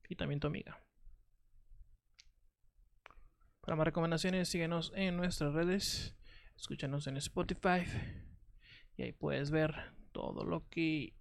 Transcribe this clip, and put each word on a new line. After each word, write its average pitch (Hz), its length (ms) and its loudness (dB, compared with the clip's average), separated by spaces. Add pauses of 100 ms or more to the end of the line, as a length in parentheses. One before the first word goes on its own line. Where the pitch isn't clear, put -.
Y 180 80 -4
también 143 240 0
tu 147 60 0
amiga. - 360 -4 (2750)
Para - 160 -2
más 156 80 4
recomendaciones, 165 640 2
síguenos 170 460 0
en 190 220 2
nuestras 175 360 2
redes. 180 640 2 (400)
Escúchanos 143 520 -4
en 135 80 -2
Spotify. 180 680 2 (1120)
Y 127 60 -6
ahí 123 100 -4
puedes 143 380 -2
ver 156 240 4 (380)
todo - 320 -4
lo 165 240 -2
que 156 520 0